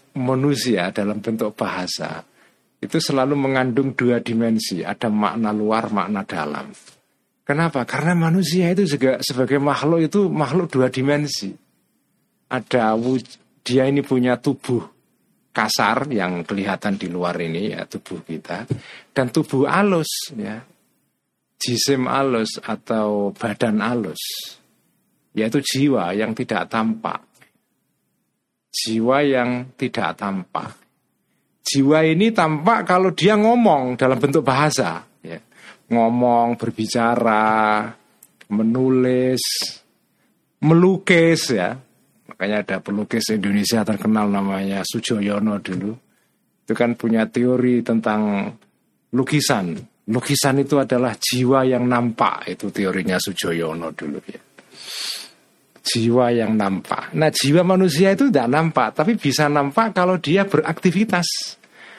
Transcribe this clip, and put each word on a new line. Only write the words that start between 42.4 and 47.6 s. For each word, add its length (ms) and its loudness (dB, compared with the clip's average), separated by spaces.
ada 160 -4
pelukis 480 -4
Indonesia 560 0
terkenal 480 0
namanya 480 -2
Sujoyono 800 -2
dulu. 320 -6
Itu 80 -2
kan 240 0
punya 320 0
teori 560 2